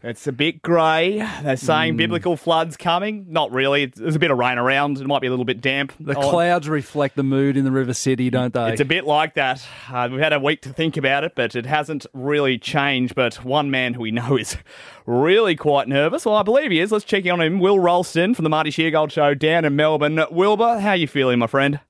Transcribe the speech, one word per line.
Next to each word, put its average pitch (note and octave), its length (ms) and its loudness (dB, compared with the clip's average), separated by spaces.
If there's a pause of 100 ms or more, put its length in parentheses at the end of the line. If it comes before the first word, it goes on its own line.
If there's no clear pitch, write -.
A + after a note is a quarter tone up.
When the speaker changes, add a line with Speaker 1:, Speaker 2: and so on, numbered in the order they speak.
Speaker 1:
It's A#2 240 -10
a C#3 60 -4
bit D3+ 300 -4
grey. E3 560 2 (240)
They're C#3 160 -2
saying D#3+ 340 0
Speaker 2:
Mm. D#3 60 -2
Speaker 1:
biblical E3+ 360 0
floods D#3+ 440 -2
coming. G3 500 -2
Not D#3 240 0
really. C#3 300 2
It's, B2+ 160 -6
there's D#3 180 -4
a - 20 0
bit D#3+ 120 2
of C3 80 2
rain B2 180 2
around. C3+ 420 0
It C3+ 80 -8
might C#3 140 0
be C3 60 -4
a B2 40 0
little B2 140 -2
bit A#2+ 160 -4
damp. C3+ 400 -2
Speaker 2:
The C#3+ 160 -4
Speaker 1:
Oh. C#3+ 140 2
Speaker 2:
clouds E3+ 400 2
reflect C#3+ 460 -2
the C#3+ 60 0
mood C3+ 320 2
in C3+ 120 2
the C3 40 0
River C3 220 0
City, B2+ 380 0
don't B2+ 240 -2
they? A#2 160 -2
Speaker 1:
It's A2+ 100 -2
a C#3 60 2
bit E3 180 -2
like D#3 300 0
that. C3+ 280 -2 (300)
Uh, B2 180 -2
we've C3 80 -6
had D3+ 140 2
a C#3+ 80 0
week D3 220 -2
to C3 80 -14
think D#3+ 260 -2
about C#3 260 0
it, E3+ 120 -6
but A#2+ 200 -2
it A#2+ 120 -4
hasn't D3 480 -4
really C3+ 420 0
changed. C3 580 -2
But A#2+ 300 -2
one C#3 260 -2
man B2+ 220 -2
who B2 80 -8
we A2 100 -4
know A#2+ 280 0
is - 180 -6 (480)
really E3+ 500 2
quite C#3+ 320 0
nervous. D3+ 380 0
Well, G#3+ 120 2
I G#3 80 2
believe B3+ 260 2
he E3 100 2
is. G3+ 100 0
Let's G#3+ 140 -2
check F#3+ 220 -2
in F3 60 0
on F3 100 0
him. E3 160 0
Will G3 200 4
Ralston F3+ 560 2
from D#3+ 100 -2
the D#3 40 2
Marty D#3 220 0
Sheargold D#3 400 0
Show D3 240 2
down D#3 320 2
in C#3+ 100 0
Melbourne. D3+ 540 2
Wilbur, G#3 500 2
how G3+ 140 2
you E3 140 0
feeling, B2+ 300 2
my A#2 80 2
friend? C#3 320 0 (120)